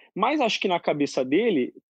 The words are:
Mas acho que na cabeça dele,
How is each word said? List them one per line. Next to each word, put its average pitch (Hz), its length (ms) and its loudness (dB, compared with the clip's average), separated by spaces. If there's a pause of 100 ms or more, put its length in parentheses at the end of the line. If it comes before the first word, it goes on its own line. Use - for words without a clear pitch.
(140)
Mas 262 280 0
acho 220 180 -2
que 214 80 0
na 175 100 0
cabeça 143 460 -2
dele, 160 480 2 (180)